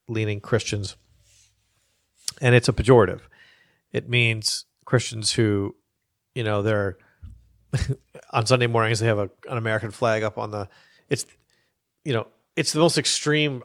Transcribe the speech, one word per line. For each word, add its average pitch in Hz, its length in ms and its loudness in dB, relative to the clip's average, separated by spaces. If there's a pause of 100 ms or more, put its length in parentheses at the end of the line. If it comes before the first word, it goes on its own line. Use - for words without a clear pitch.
leaning 107 340 -4
Christians. 104 560 -4 (1400)
And 123 140 4
it's 120 140 4
a 123 40 2
pejorative. 110 480 6 (720)
It 117 160 -6
means 117 580 0 (180)
Christians 110 480 -2
who, 101 420 0 (600)
you 120 100 -6
know, 104 180 -2
they're 104 340 -2 (760)
<laughs> - 60 -2 (540)
on 117 140 -2
Sunday 123 200 2
mornings, 113 340 0
they 113 60 0
have 110 120 2
a, 101 120 -4 (180)
an - 80 -6
American 110 340 -4
flag 110 320 0
up 107 160 -4
on 107 120 -8
the, 104 180 -8 (400)
it's, - 180 -4 (800)
you 151 80 -4
know, 113 160 -4 (280)
it's - 160 -2
the 151 80 -2
most 160 180 4
extreme. 147 680 0